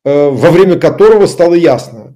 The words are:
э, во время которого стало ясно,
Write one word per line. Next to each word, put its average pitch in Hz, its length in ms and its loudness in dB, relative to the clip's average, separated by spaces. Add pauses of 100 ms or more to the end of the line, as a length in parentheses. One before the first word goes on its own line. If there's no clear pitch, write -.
э, 143 240 0
во 131 200 0
время 180 280 2
которого 202 480 2
стало 170 300 -2
ясно, 127 600 -4